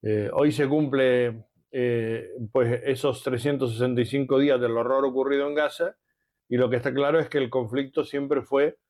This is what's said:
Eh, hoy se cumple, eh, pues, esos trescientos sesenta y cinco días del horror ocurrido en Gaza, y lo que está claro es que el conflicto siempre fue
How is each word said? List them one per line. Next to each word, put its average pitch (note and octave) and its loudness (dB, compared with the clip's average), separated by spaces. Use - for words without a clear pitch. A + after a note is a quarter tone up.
Eh, G#2+ -2
hoy D3 4
se C#3 0
cumple, B2+ 2
eh, A#2 -2
pues, A#2+ 2
esos C3+ -2
trescientos B2+ -2
sesenta B2 0
y A#2 2
cinco C3+ 0
días C#3 4
del A#2 0
horror B2+ 0
ocurrido C#3 0
en D3 -4
Gaza, D3+ -2
y B2 0
lo B2 2
que B2 0
está B2 -2
claro C#3+ 2
es D3+ -4
que D3 -2
el C3 0
conflicto C3 -4
siempre C#3+ -2
fue C#3+ 0